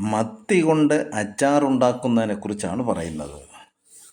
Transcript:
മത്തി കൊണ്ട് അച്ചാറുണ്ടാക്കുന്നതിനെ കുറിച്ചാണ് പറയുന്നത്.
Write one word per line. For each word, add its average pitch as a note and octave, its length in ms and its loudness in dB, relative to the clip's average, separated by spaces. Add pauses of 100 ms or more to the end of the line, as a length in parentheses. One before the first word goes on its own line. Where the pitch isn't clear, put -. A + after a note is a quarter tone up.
മത്തി A2 600 0
കൊണ്ട് D3+ 520 2
അച്ചാറുണ്ടാക്കുന്നതിനെ B2 1200 2
കുറിച്ചാണ് G#2 480 -6
പറയുന്നത്. D#2+ 580 -6 (720)